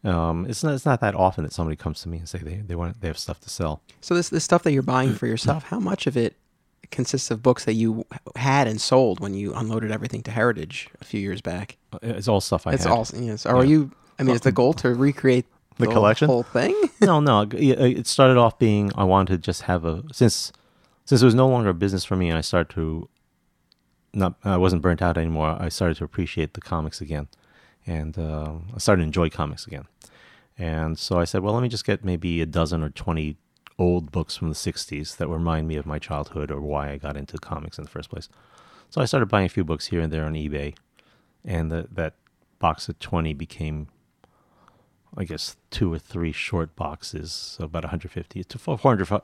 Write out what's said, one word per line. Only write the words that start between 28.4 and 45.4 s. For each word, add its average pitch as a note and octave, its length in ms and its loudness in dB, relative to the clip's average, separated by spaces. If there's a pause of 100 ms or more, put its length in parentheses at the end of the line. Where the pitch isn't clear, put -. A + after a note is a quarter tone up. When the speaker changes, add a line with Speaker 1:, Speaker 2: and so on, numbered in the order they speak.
Speaker 1:
I - 40 -12
started F#2+ 240 4
to D#2+ 40 0
enjoy E2 240 2
comics D2 360 -6
again. C#2 180 -14 (720)
And D#2+ 420 -4
so F2 220 0
I E2+ 40 2
said, F#2+ 180 -2
"Well, G#2+ 120 0
let B2 80 0
me B2 60 -2
just A2+ 180 -6
get - 180 -2
maybe E2+ 360 -2
a D#2+ 60 0
dozen D#2+ 360 0
or D2+ 60 -4
twenty D#2 480 -4 (420)
old F2 320 2
books - 260 -4
from E2+ 120 -4
the D#2 80 -4
sixties - 600 -8
that D#2 120 -4
remind D#2+ 400 -2
me D#2 80 -4
of D2 100 -8
my D2+ 140 -6
childhood D2 500 -8
or C#2+ 100 -6
why D2 300 -6
I C#2+ 60 -10
got D2 200 -10
into C#2+ 220 -12
comics D#2+ 400 -12
in D#2+ 60 -14
the - 60 -20
first - 200 -14
place." - 180 -14 (640)
So D#3 100 -4
I C3+ 40 2
started A#2+ 220 0
buying G2 200 2
a - 40 -2
few F#2+ 120 -2
books D#2 240 -4
here F2 140 -2
and D#2 120 -2
there D#2 120 -4
on D#2 100 -4
eBay, D2 400 -6 (720)
and E2 260 -4
the, E2 220 -4
that D#2+ 220 -6 (440)
box - 300 -2
of - 100 -10
twenty D#2+ 360 -2
became, D2+ 520 -8 (1300)
I G2 80 -6
guess, D#2+ 320 -10 (140)